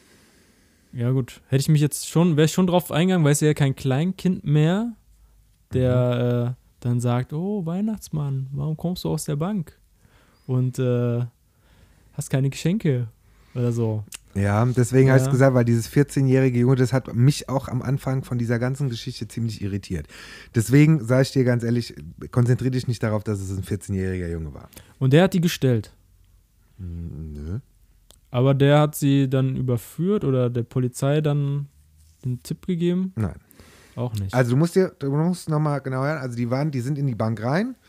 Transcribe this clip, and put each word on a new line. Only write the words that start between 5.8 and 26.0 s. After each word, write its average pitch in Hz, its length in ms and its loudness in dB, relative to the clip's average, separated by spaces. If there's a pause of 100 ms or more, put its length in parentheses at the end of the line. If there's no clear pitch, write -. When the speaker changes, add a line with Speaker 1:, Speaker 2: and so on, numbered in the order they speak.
Speaker 2:
Mhm. 120 40 -2
Speaker 1:
äh, 123 40 -4 (280)
dann 120 180 0
sagt, 123 340 -2
„Oh, 185 320 -4
Weihnachtsmann, 160 880 -4
warum 147 240 -4
kommst 180 260 -6
du 165 60 -2
aus 156 160 -4
der 151 120 -4
Bank 180 400 -6 (720)
und, 127 320 -2
äh, 120 460 0 (880)
hast - 160 -8
keine 135 200 0
Geschenke?“ 143 580 -2 (480)
oder 120 160 0
so. 110 320 -2 (320)
Speaker 2:
Ja, 101 300 2
deswegen 127 440 4
hab 131 80 8
ich 131 80 4
Speaker 1:
Ja. 135 60 0
Speaker 2:
gesagt, 131 240 4
weil 123 100 4
dieses 117 220 0
vierzehnjährige 131 720 2
Junge, 127 160 4
das 127 180 2
hat 131 220 0
mich 127 340 2
auch - 200 -2
am 123 120 -4
Anfang 131 420 -4
von 123 140 -6
dieser 120 220 0
ganzen 131 300 -4
Geschichte 117 380 -10
ziemlich 117 360 -6
irritiert. 95 440 -6 (460)
Deswegen 143 500 4
sag 127 200 2
ich - 80 -4
dir 135 120 2
ganz 120 200 0
ehrlich, 117 320 -2 (360)
konzentrier 123 380 2
dich 127 180 -4
nicht 120 140 -4
darauf, 107 220 -2
dass 104 160 -4
es 95 180 -8
ein 92 60 -6
vierzehnjähriger 95 640 -4
Junge 80 260 -8
war. - 160 -18 (300)
Speaker 1:
Und 131 140 2
der 165 100 8
hat 190 100 2
die 185 80 0
gestellt? 131 500 0 (840)